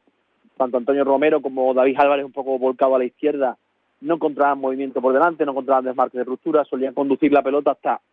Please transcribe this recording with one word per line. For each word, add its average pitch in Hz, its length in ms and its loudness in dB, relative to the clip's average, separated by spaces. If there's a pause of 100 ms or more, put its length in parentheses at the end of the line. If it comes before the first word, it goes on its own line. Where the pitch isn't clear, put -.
(560)
Tanto 127 220 -2
Antonio 139 260 0
Romero 139 380 2
como 131 320 -2
David 131 240 2
Álvarez 143 260 2
un 131 80 -14
poco 131 260 -4
volcado 131 380 2
a - 20 2
la 127 60 0
izquierda, 139 540 -2 (420)
no 156 140 -2
encontraban 143 440 0
movimiento 135 440 -4
por 127 100 2
delante, 156 320 2
no 143 80 -2
encontraban 131 320 0
desmarque 127 340 -2
de 123 60 -4
ruptura, 143 400 -2
solían 131 300 -6
conducir 139 380 0
la 143 100 4
pelota 139 300 0
hasta 127 280 -4 (120)